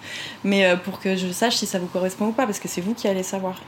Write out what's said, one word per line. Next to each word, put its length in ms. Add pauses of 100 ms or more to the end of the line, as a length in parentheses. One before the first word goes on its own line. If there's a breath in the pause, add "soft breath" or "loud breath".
(440 loud breath)
Mais, 220
euh, 100
pour 240
que 160
je 160
sache 240
si 80
ça 140
vous 80
correspond 400
ou 60
pas, 120
parce 140
que 100
c'est 140
vous 100
qui 160
allez 140
savoir. 320 (140)